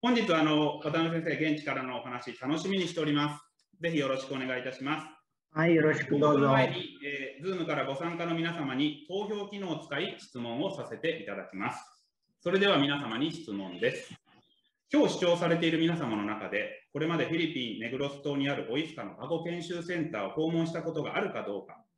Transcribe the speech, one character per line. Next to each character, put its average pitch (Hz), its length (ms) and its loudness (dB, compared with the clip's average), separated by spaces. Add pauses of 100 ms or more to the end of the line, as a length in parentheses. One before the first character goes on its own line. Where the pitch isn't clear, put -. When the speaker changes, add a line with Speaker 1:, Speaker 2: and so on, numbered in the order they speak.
Speaker 1:
本 247 140 4
日 214 160 2
は 160 80 4
あ 151 40 6
の、 151 360 4
渡 147 120 -2
辺 165 300 2
先 156 160 -2
生、 156 140 2
現 143 100 -2
地 - 40 -8
か 139 80 -2
ら 131 100 -4
の 127 160 -6
お - 20 -10
話、 123 380 -8
楽 139 180 0
し 165 120 -4
み 196 80 2
に 180 100 0
し 170 60 -6
て 170 80 -2
お - 20 2
り 151 80 2
ま 147 260 2
す。 - 60 -18 (380)
ぜ 165 100 0
ひ 160 60 0
よ 139 100 2
ろ 131 80 2
し 131 100 -6
く 139 80 -6
お 135 40 -4
願 127 200 -2
い 123 40 -4
い - 20 -10
た 127 80 -4
し 127 100 -12
ま 151 200 -2
す。 - 60 -12 (440)
Speaker 2:
は 160 160 4
い、 170 80 8
よ 160 60 8
ろ 151 120 6
し 139 120 0
く - 60 -2
ど 147 60 4
う 139 40 4
ぞ。 147 140 6
Speaker 1:
そ 135 40 6
の 139 140 6
前 131 160 6
に、 - 360 -6
え 139 380 -8
ー、 - 20 -6
Zoom 180 220 -2
か 151 80 0
ら 135 100 0
ご 135 100 -4
参 170 220 -4
加 170 80 -2
の 165 80 -2
皆 165 200 -2
様 139 220 -4
に 147 340 0
投 202 180 -4
票 208 220 -4
機 202 100 -10
能 175 180 -4
を - 80 -12
使 143 140 -4
い、 185 180 -4
質 - 200 -16
問 120 260 -4
を 190 100 -2
さ 117 160 -8
せ 107 100 -10
て 165 220 -2
い 98 40 -10
た 101 100 -6
だ 95 160 -8
き 98 60 -12
ま 104 160 -4
す。 - 100 -12 (560)
そ 175 100 -4
れ 190 100 4
で 202 80 6
は 180 100 6
皆 143 240 2
様 117 160 -4
に 156 160 0
質 - 180 -10
問 95 300 -6
で 123 100 4
す。 - 220 -10 (760)
今 - 160 6
日 - 100 2
視 - 40 -6
聴 175 160 6
さ 170 140 0
れ 165 80 4
て 165 100 2
い 160 40 4
る 160 80 2
皆 165 180 4
様 117 180 -2
の 104 80 0
中 104 240 -4
で、 104 460 -4
こ 143 60 -4
れ 156 60 0
ま 165 120 0
で 135 80 2
フ - 60 -4
ィ 165 60 0
リ 160 160 0
ピ 120 240 -4
ン・ 110 40 -8
ネ 117 100 -6
グ 131 60 -4
ロ 135 120 -2
ス - 140 -12
島 143 140 -2
に 139 100 2
あ 143 80 0
る 110 160 -6
オ 131 60 0
イ 160 100 -2
ス - 80 -14
カ 123 80 -8
の 98 140 -12
バ 120 100 -10
ゴ 160 160 -2
研 175 180 -4
修 170 220 -6
セ 175 160 -4
ン 147 140 -2
タ 107 60 -2
ー 98 80 -2
を - 20 -4
訪 160 200 0
問 165 160 2
し 165 60 -4
た 165 100 -6
こ 165 120 -4
と 156 100 -2
が - 140 -2
あ - 20 2
る - 140 -2
か 110 100 -6
ど 98 200 -4
う - 40 -18
か - 80 -18 (220)